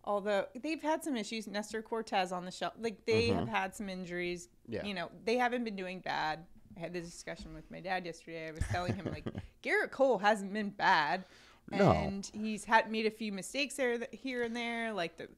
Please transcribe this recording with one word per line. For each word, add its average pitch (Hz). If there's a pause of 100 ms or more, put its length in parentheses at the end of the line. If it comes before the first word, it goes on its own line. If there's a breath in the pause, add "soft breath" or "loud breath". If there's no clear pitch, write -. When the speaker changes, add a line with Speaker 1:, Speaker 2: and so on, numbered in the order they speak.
Speaker 1:
Although 202
they've 302
had 320
some 285
issues. 220
Nestor 214
Cortez 220
on 180
the 185
shelf. -
Like, 220
they 226
Speaker 2:
Mm-hmm. -
Speaker 1:
have 214
had 190
some 202
injuries. 175 (200)
Speaker 2:
Yeah. 123
Speaker 1:
You 202
know, 170 (140)
they 226
haven't 247
been 208
doing 185
bad. 156 (300)
I -
had 170
this 175
discussion 165
with 156
my 165
dad 180
yesterday. 160
I 160
was 160
telling 180
him, 196
like, -
Speaker 2:
<laughs> -
Speaker 1:
Gerrit 349
Cole 262
hasn't 202
been 208
bad. 170 (440 soft breath)
Speaker 2:
No. 196
Speaker 1:
And 82
he's 214
had 220
made 220
a 214
few 220
mistakes 254
there, 240
th-, 233
here 247
and 233
there, 233
like 170
the 151 (100)